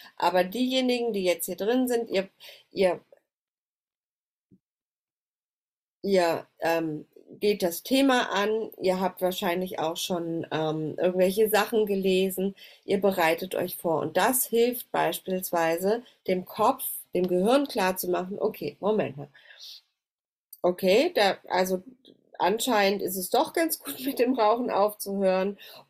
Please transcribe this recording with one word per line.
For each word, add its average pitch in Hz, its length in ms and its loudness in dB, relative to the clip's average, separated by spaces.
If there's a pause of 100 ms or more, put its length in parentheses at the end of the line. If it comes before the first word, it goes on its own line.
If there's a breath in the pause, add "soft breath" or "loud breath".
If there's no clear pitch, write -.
(160 loud breath)
Aber 180 280 2
diejenigen, 247 680 0
die 196 120 -2
jetzt 175 220 0
hier 180 100 -8
drin 247 320 0
sind, 233 220 -2
ihr, 190 180 -2 (420 loud breath)
ihr, 175 300 2 (3000)
ihr, 175 440 2 (140)
ähm, 165 460 -2 (320)
geht 202 240 0
das 170 200 -2
Thema 269 500 2
an, 214 380 0 (100)
ihr 185 200 0
habt 185 220 -2
wahrscheinlich 185 560 -2
auch 160 180 -2
schon, 165 540 -4
ähm, 156 480 -2
irgendwelche 185 500 2
Sachen 214 380 2
gelesen, 190 680 0 (300 loud breath)
ihr 196 160 0
bereitet 185 540 0
euch 175 220 -4
vor. 160 240 -2
Und 156 160 -4
das 214 300 2
hilft 240 440 0
beispielsweise 175 1120 0 (240 loud breath)
dem 185 180 -2
Kopf, 233 400 0 (300)
dem 180 140 2
Gehirn 220 400 2
klarzumachen, 185 720 -2
okay, 170 420 -4
Moment 185 360 0
mal. 143 120 -12 (1300 loud breath)
Okay, 190 520 2
da, 196 240 2 (100)
also 185 340 0 (560)
anscheinend 202 640 2
ist 185 140 -4
es 185 140 -6
doch 277 220 2
ganz 330 260 0
gut, - 220 -12
<laughs> 254 40 -10
mit 269 140 -6
dem 262 160 2
Rauchen 226 360 2
aufzuhören. 196 880 0 (320 loud breath)